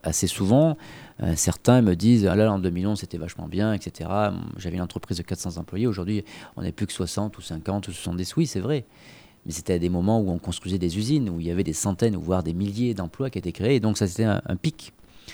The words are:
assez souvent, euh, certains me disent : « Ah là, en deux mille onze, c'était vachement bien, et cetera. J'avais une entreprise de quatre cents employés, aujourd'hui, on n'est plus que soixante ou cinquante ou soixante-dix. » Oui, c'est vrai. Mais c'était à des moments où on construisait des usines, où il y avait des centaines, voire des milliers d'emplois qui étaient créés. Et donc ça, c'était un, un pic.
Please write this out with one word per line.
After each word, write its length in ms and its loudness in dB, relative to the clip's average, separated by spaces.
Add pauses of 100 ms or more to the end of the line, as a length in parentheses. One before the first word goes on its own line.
assez 240 0
souvent, 520 4 (440)
euh, 140 2
certains 480 4
me 120 6
disent : « 360 6
Ah 40 2
là, 160 6
en 60 0
deux 140 0
mille 160 -2
onze, 140 -2
c'était 180 -8
vachement 280 -10
bien, 260 0
et 60 -2
cetera. 540 -2 (240)
J'avais 200 -6
une 40 -2
entreprise 360 -6
de 60 -6
quatre 180 -6
cents 160 -6
employés, 280 -4
aujourd'hui, 380 -2 (320)
on 80 -8
n'est 80 -2
plus 160 -4
que 60 -12
soixante 440 -4
ou 40 -16
cinquante 460 -4
ou 40 -8
soixante-dix. » 460 -6
Oui, 100 2
c'est 140 -4
vrai. 240 -2 (600)
Mais 60 -6
c'était 220 -2
à 60 2
des 100 2
moments 320 2
où 100 0
on 80 -2
construisait 400 -4
des 180 0
usines, 320 0
où 100 -4
il 60 -4
y 60 0
avait 140 2
des 80 -2
centaines, 420 0
voire 260 0
des 120 -2
milliers 420 0
d'emplois 340 -4
qui 80 -8
étaient 140 -4
créés. 240 2
Et 40 4
donc 180 2
ça, 100 4
c'était 160 0
un, 240 4
un 80 -2
pic. 380 -4 (400)